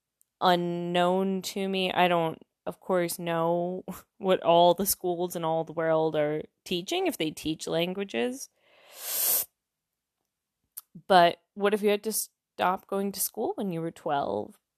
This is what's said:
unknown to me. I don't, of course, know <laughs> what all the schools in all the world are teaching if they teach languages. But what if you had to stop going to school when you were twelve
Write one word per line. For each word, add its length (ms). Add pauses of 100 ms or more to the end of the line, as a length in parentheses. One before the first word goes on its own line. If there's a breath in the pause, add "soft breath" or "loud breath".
(400)
unknown 1040
to 260
me. 240
I 160
don't, 300 (280)
of 140
course, 380
know 680 (160)
<laughs> 180
what 240
all 320
the 120
schools 500
in 80
all 200
the 80
world 440
are 260 (220)
teaching 420
if 100
they 140
teach 360
languages. 840 (2500 loud breath)
But 300 (160)
what 200
if 80
you 80
had 140
to 80
stop 720
going 260
to 80
school 360
when 140
you 100
were 100
twelve 680 (200)